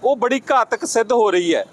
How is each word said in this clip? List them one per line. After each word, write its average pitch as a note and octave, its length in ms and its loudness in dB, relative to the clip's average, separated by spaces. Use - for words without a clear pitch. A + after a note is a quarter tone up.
ਉਹ C#4 120 2
ਬੜੀ B3 260 -2
ਘਾਤਕ B3 340 0
ਸਿੱਧ A3+ 260 -2
ਹੋ A3 200 2
ਰਹੀ F3 240 0
ਹੈ। G2+ 180 -4